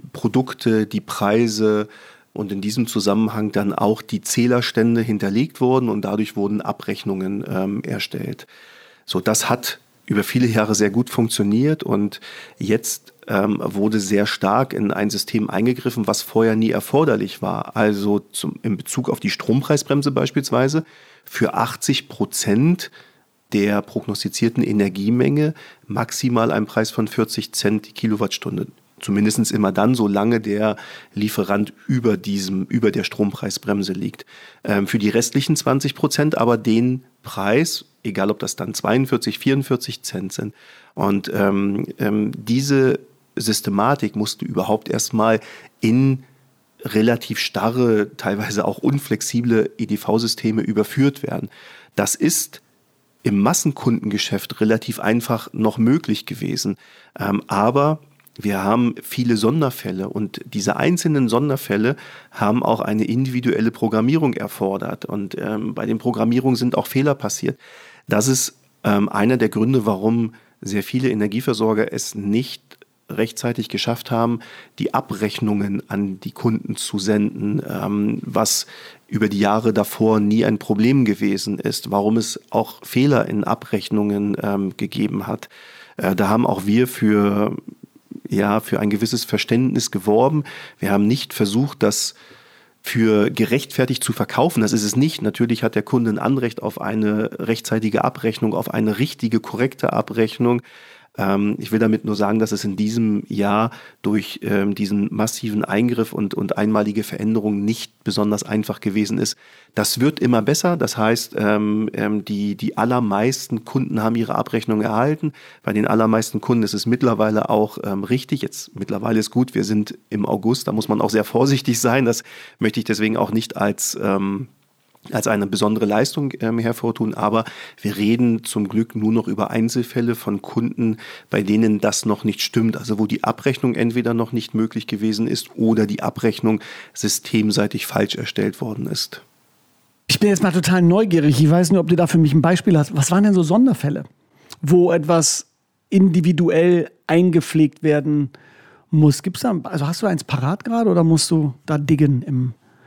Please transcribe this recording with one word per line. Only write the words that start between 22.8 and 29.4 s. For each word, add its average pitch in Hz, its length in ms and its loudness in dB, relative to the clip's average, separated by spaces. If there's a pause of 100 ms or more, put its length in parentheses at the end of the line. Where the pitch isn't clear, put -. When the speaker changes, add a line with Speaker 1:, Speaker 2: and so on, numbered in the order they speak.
Speaker 1:
der 104 300 2
prognostizierten 110 800 -2
Energiemenge 120 920 2 (320)
maximal 113 640 0
einen 104 160 0
Preis 110 240 -2
von 107 180 -2
vierzig - 440 -4
Cent 104 360 -2
die - 40 -20
Kilowattstunde. 117 760 -2 (340)
Zumindestens 104 500 2